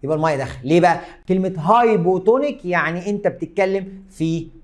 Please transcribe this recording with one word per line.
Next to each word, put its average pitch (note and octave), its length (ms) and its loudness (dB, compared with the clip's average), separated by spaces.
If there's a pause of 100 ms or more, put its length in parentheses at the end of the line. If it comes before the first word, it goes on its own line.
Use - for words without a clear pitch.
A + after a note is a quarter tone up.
يبقى D3+ 140 -2
الميه D#3 180 0
داخل. B2+ 320 -8
ليه E3 120 4
بقى؟ E3+ 220 2 (280)
كلمه F#3 280 0
هايبوتونيك G#3 1080 2
يعني F3 440 -2
انت G3+ 180 -2
بتتكلم F#3+ 600 -2 (220)
في E3 380 -4 (160)